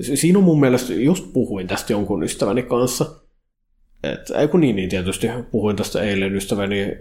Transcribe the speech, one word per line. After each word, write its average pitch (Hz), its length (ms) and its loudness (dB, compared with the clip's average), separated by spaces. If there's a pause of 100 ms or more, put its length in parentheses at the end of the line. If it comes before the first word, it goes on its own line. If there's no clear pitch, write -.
Si-, 135 160 -4
siinä 175 220 4
on 196 60 6
mun 160 140 6
mielestä, 123 340 2
just 135 400 0
puhuin 101 340 -2
tästä 98 260 -4
jonkun 98 300 -2
ystäväni 120 400 -2
kanssa. 127 420 0 (1000)
Et, 71 160 -4 (160)
ei 147 120 2
kun 170 140 4
niin, 123 140 4
niin 95 140 -2
tietysti 92 380 -2 (240)
puhuin 104 240 0
tästä 95 260 -4
eilen 98 340 -2
ystäväni, - 460 -2 (200)